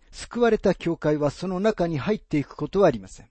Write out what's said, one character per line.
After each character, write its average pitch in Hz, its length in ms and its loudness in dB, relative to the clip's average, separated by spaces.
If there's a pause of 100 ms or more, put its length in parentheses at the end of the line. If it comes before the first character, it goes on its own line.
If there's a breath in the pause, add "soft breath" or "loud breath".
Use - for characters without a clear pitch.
(120)
救 - 280 -10
わ 233 100 4
れ 214 80 2
た 196 180 2
教 170 200 -4
会 151 220 0
は 147 120 0
そ - 200 -8
の 185 100 -4
中 196 280 0
に 165 100 -4
入 190 180 -2
っ - 40 -4
て - 180 -4
い 139 80 0
く - 100 -20
こ 147 140 -6
と 190 120 0
は 185 60 8
あ 151 40 4
り 117 80 -4
ま 92 100 -18
せ - 140 -20
ん。 - 80 -20